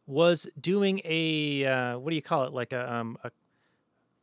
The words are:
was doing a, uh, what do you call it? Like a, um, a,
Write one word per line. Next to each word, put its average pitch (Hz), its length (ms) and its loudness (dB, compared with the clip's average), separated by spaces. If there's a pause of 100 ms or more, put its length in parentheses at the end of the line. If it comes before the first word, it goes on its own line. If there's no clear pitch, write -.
was 160 420 4 (120)
doing 190 460 2
a, 156 600 0
uh, 127 320 0
what 131 120 -8
do 165 80 -2
you 147 40 -2
call 147 220 0
it? 131 80 -2
Like 123 220 -6
a, 123 200 -4
um, 117 300 -6
a, 120 80 -10 (920)